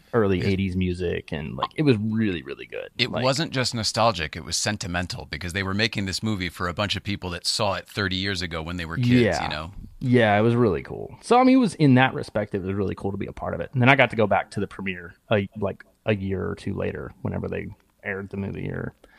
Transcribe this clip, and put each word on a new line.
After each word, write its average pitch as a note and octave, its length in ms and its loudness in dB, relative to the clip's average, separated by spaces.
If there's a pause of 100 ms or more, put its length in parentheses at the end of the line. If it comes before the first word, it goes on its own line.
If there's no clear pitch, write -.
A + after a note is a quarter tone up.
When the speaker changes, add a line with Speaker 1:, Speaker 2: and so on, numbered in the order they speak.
(140)
Speaker 1:
early G2 280 2
Speaker 2:
It A2+ 60 -2
Speaker 1:
eighties F#2+ 280 0
music, F2+ 560 -2
and, D2+ 240 -6
like, - 220 -4
it D#3+ 60 2
was C3+ 120 6
really, G#2+ 480 -2
really C2 220 -12
good. G1+ 320 -10
Speaker 2:
It A#2+ 120 0
Speaker 1:
Like E2 140 -2
Speaker 2:
wasn't C#3 300 0
just B2+ 200 -2
nostalgic, A2 600 0
it E2 80 -10
was A#1+ 140 -4
sentimental, F2+ 720 -4
because E2 220 -6
they G2 100 -2
were F#2+ 100 -2
making G#2 340 -2
this F2+ 140 -4
movie G2 280 -2
for - 180 -6
a F2 60 -4
bunch G2+ 240 -2
of E2+ 80 -10
people F#2 240 -6
that F2 180 -8
saw G2+ 280 0
it F2 120 -8
thirty F#2 300 -2
years F#2+ 240 -2
ago E2+ 200 -6
when E2+ 140 -6
they F2 100 -6
were E2 120 -8
kids, A#2+ 120 2
Speaker 1:
Yeah. A2+ 340 4
Speaker 2:
you - 60 -4
know? D#2 220 -8 (300)
Speaker 1:
Yeah, A#2 360 4
it G#2+ 40 4
was A#2 140 4
really G2 280 2
cool. - 380 -12
So, A#3+ 180 6
I C4 60 8
mean, C4 100 8
it C4+ 60 6
was, G#3+ 140 2
in C#3+ 200 8
that B2+ 180 6
respect, - 400 -4
it G2 100 -2
was F#2+ 120 -2
really F#2+ 200 -2
cool G2 160 -4
to G2+ 60 -6
be G2 100 -4
a - 60 -10
part F2+ 200 -6
of F2 80 -4
it. - 100 -8
And B2+ 100 2
then A#2+ 60 6
I C#3 80 10
got B2+ 140 6
to A2+ 80 -10
go G#2+ 100 4
back F#2 240 2
to - 80 -6
the F#2+ 80 -2
premiere, F#2 460 -10 (160)
uh, A2 100 4 (180)
like, G2 280 -6 (200)
a A2+ 80 2
year F#2+ 360 -2
or F#2 60 -6
two G2 180 -6
later, F#2 480 -6
whenever F#2 260 -4
they F2+ 200 -6 (360)
aired G2+ 260 -6
the - 60 -12
movie F#2+ 340 -6
or F2+ 240 -6 (260)